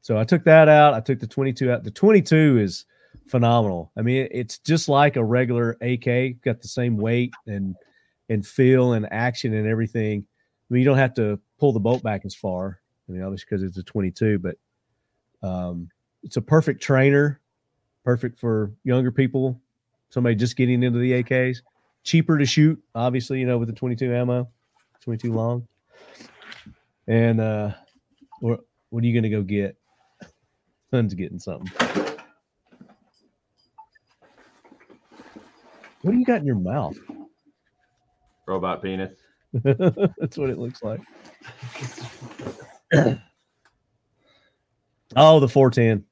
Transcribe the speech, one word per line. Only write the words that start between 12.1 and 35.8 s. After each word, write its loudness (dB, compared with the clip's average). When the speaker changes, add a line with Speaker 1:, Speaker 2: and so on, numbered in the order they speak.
Speaker 1:
as -12
far, -8
I -12
mean, -10
obviously -10
'cause -4
it's -8
a -10
twenty-two, -2
but, -8
um, -8
it's -6
a -4
perfect 2
trainer, 2
perfect -4
for -2
younger 0
people, -2
somebody 0
just -2
getting 0
into 0
the 0
A 0
Ks, -2
cheaper 2
to 2
shoot, 2
obviously, -2
you -2
know, 0
with -4
the -8
twenty-two -4
ammo, -2
twenty-two -6
long. -4
And, 2
uh, -4
what, -4
what -6
are 0
you 0
gonna 0
go -2
get? -4
Son's 0
getting -10
something. -12